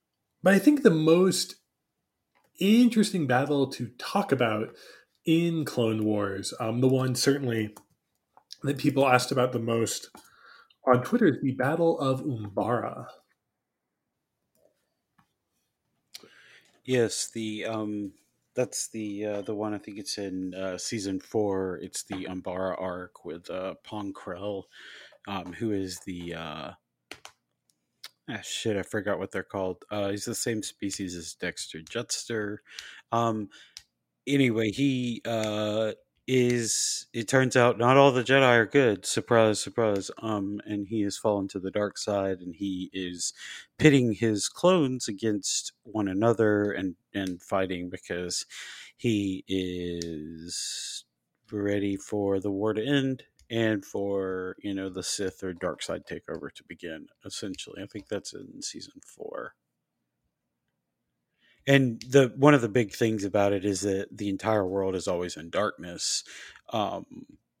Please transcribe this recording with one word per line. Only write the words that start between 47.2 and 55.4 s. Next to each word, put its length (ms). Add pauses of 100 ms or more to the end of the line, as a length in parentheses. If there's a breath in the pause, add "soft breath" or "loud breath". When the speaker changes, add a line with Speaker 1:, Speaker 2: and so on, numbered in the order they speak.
Speaker 2:
fighting 500
because 540 (520 loud breath)
he 500
is 1600 (480)
ready 440
for 440
the 100
war 240
to 100
end 380 (260)
and 360
for, 760
you 160
know, 140
the 160
Sith 400